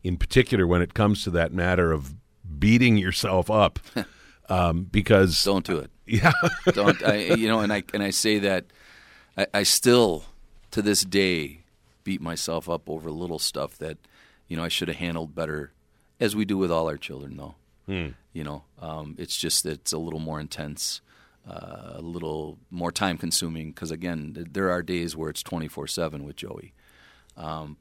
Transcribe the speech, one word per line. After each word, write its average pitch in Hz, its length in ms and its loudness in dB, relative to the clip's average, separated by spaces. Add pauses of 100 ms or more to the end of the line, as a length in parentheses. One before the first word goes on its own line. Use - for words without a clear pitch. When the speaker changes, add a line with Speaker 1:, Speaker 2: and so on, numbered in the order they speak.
Speaker 1:
in 90 120 0
particular 110 500 4
when 87 160 6
it 82 120 -2
comes 104 300 2
to 95 60 -4
that 85 220 2
matter 90 400 2
of 71 220 -2 (440)
beating 113 400 6
yourself 92 520 0
up, 107 280 4 (160)
Speaker 2:
<laughs> - 540 -10
Speaker 1:
um, 87 360 2
because 95 600 4
Speaker 2:
Don't 98 220 2
do 87 120 0
it. 71 180 -10
Speaker 1:
<laughs> - 100 -20
Yeah. 113 260 4 (400)
Speaker 2:
Don't, 101 320 2
I, 104 120 4 (180)
you 110 140 2
know, 113 120 4
and 104 120 0
I, 101 100 0 (100)
and 101 100 0
I 98 80 -2
say 107 280 2
that 98 260 0 (720)
I, - 180 0
I 101 80 2
still, 113 640 4 (460)
to 113 120 -4
this 101 200 2
day, 87 640 0 (380)
beat 95 200 -4
myself 82 460 -6
up 85 200 -4
over 80 220 -8
little 82 280 -6
stuff - 400 -6
that, 78 200 -10 (500)
you 82 80 -6
know, 82 80 -4
I 85 40 -2
should 82 200 -2
have 78 80 -4
handled 82 380 -6
better, 76 380 -6 (460)
as 107 160 0
we 107 120 0
do 98 100 0
with 92 160 2
all 82 160 2
our 76 80 -4
children, 69 400 -14
though. 69 180 -14 (320)
Speaker 1:
Hmm. 90 220 -4 (240)
Speaker 2:
You 82 120 -10
know, 73 200 -10 (160)
um, 78 380 -12
it's - 180 -8
just - 280 -2
that 80 160 -4
it's - 120 -6
a 80 60 -2
little 80 200 -6
more 78 220 -6
intense, 76 640 -8 (440)
uh, 85 500 -16
a 82 60 -14
little 80 560 -8 (120)
more 87 200 -4
time-consuming, 82 840 -4
'cause, 80 160 -8
again, 82 440 -6
th-, 82 180 -12
there 98 180 0
are 90 120 0
days 85 340 -4
where 80 120 -6
it's - 140 -8
twenty-four 78 460 -8
seven 76 360 -6
with 71 120 -14
Joey. - 360 -14 (640)
Um, 78 440 -10